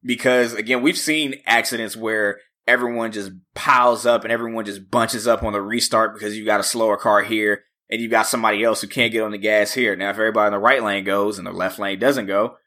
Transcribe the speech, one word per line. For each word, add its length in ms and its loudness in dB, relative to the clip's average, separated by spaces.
because, 500 2
again, 280 -2
we've 160 2
seen 380 -2
accidents 520 0
where 420 -2
everyone 440 0
just 200 -8
piles 540 4
up 160 4
and 100 -2
everyone 320 -4
just 240 -10
bunches 380 0
up 160 2
on 100 -4
the 80 -2
restart 540 0
because 200 -8
you 80 -10
got 160 2
a 40 -2
slower 340 0
car 240 2
here 420 -2
and 100 -4
you've 80 -6
got 160 4
somebody 380 0
else 180 2
who 60 -10
can't 240 0
get 100 0
on 80 -2
the 80 -8
gas 360 2
here. 220 0
Now, 140 -4
if 60 -4
everybody 320 2
in 60 0
the 60 -2
right 220 4
lane 220 -2
goes 340 0
and 80 -12
the 60 -10
left 260 -4
lane 220 -4
doesn't 260 2
go, 420 0